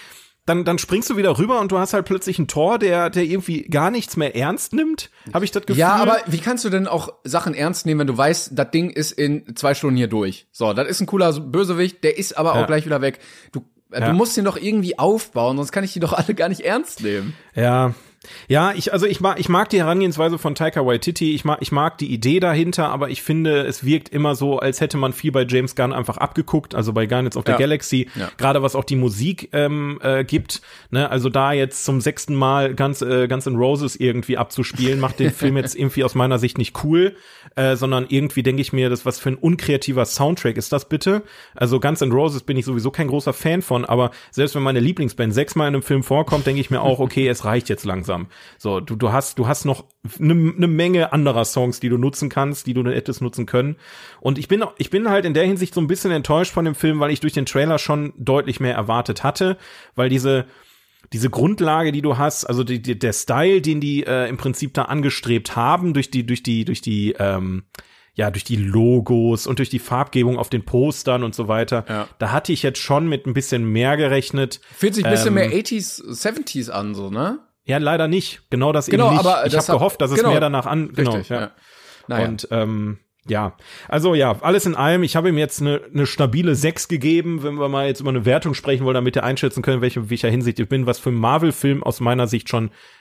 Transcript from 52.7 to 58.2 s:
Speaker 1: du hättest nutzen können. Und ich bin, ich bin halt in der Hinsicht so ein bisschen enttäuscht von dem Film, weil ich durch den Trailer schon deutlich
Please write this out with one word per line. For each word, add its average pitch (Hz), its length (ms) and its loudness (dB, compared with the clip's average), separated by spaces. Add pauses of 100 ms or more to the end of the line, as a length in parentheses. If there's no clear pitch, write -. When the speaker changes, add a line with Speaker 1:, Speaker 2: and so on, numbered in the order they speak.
Speaker 1:
du 123 120 0
hättest 123 360 -4
nutzen 120 240 -6
können. 139 280 0 (460)
Und 135 160 0
ich 117 100 -8
bin, 208 160 2 (140)
ich - 140 -6
bin 214 180 0
halt 196 160 2
in 160 80 0
der 160 120 4
Hinsicht 185 280 0
so 180 80 0
ein 151 60 2
bisschen 190 240 0
enttäuscht 160 420 0
von 170 100 0
dem 156 120 0
Film, 156 240 0
weil 147 100 2
ich 143 120 -2
durch 151 120 -2
den 139 140 -2
Trailer 151 320 2
schon 147 360 -2
deutlich 131 440 0